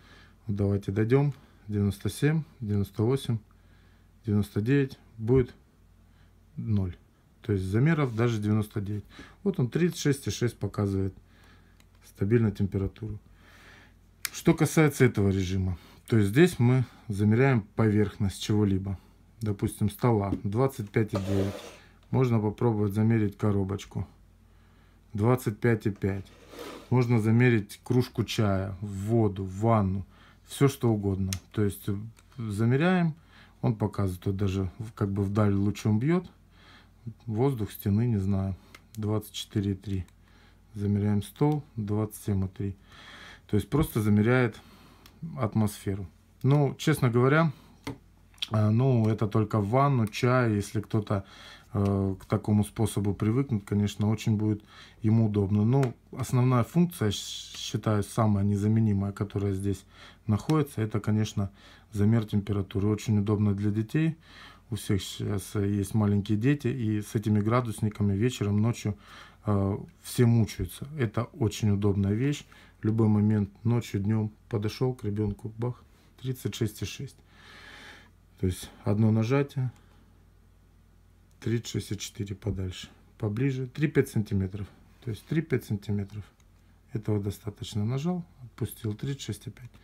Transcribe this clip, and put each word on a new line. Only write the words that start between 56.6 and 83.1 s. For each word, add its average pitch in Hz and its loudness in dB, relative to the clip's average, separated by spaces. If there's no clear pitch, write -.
функция, 170 0
щ-, - -10
считаю, 107 -2
самая 104 2
незаменимая, 101 2
которая 98 -2
здесь 98 -4
находится, 147 0
это, 110 -2
конечно, 107 -2
замер 107 4
температуры. 98 -2
Очень 107 2
удобно 104 2
для 104 -2
детей. 151 0
У 110 -4
всех 101 -2
сейчас, 107 -6
э, 101 0
есть 101 -2
маленькие 104 2
дети, 139 0
и 110 -2
с - -12
этими 107 2
градусниками 107 0
вечером, 104 0
ночью, 110 -2
э, 101 0
все - 2
мучаются. 113 0
Это 117 -2
очень 110 -2
удобная 101 2
вещь. 139 -2
В - -16
любой 110 2
момент, 107 4
ночью, 113 0
днем 107 0
подошел 117 -2
к - -16
ребенку, 104 -4
бах, 123 -6
тридцать 127 -6
шесть - -4
и - -4
шесть. - -12
То 98 -2
есть - -4
одно 104 2
нажатие, 131 0
тридцать 117 -2
шесть - -6
и 98 -8
четыре - -10
подальше, 92 -8